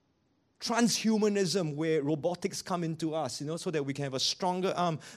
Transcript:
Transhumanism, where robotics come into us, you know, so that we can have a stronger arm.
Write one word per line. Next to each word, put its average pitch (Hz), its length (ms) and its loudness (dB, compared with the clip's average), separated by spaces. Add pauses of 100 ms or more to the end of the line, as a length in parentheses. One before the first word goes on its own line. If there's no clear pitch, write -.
(600)
Transhumanism, 202 1160 2
where 160 260 2
robotics 160 600 -2
come 175 220 -2
into 160 320 -2
us, 160 240 -4
you 143 80 -6
know, 160 100 -4
so 185 140 -4
that 156 120 0
we 139 100 -4
can 143 100 -4
have 135 120 -4
a 127 40 -2
stronger 185 560 0
arm. 170 240 0 (180)